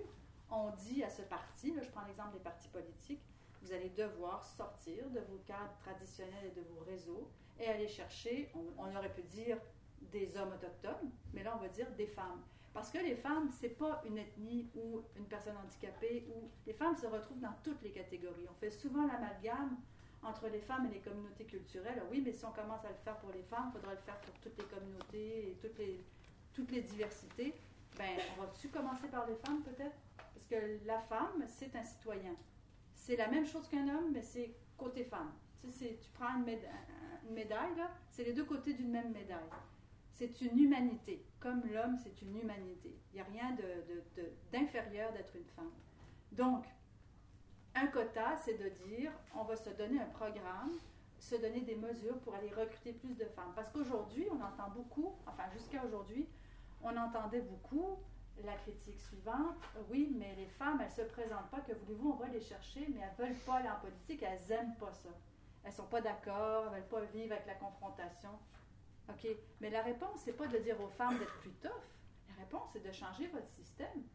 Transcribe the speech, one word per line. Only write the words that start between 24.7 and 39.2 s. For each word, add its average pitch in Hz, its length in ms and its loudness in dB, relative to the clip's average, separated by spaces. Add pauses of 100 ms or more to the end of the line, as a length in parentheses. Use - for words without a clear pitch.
et 180 60 -4
toutes 220 240 -6
les, 185 260 -2 (480)
toutes 247 180 0
les 247 100 4
diversités. 208 720 -2 (420)
Ben, 190 180 2 (220)
on 190 60 -2
va-tu 226 260 -6
commencer 262 380 0
par 240 180 0
les 226 100 2
femmes, 294 280 2
peut-être ? 277 320 -2 (400)
Parce - 100 -14
que 214 400 2
la 220 140 4
femme, 262 480 2
c'est 262 280 -8
un 226 80 -2
citoyen. 196 520 -4 (580)
C'est - 220 2
la 220 120 8
même 294 200 8
chose 311 220 -2
qu'un 277 180 6
homme, 311 240 6
mais 240 100 4
c'est 233 320 -2 (240)
côté 247 260 0
femme. 170 280 -2 (300)
Tu 254 100 -6
sais, - 80 -10
c'est, 226 200 -2
tu - 120 -16
prends 247 240 2
une 247 80 6
méda-, 233 240 0 (600)
une 220 60 -4
médaille, 220 420 2
là, 339 140 2 (200)
c'est - 140 -2
les 240 100 4
deux 294 120 4
côtés 285 280 4
d'une 247 180 2
même 233 200 4
médaille. 185 380 -4 (600)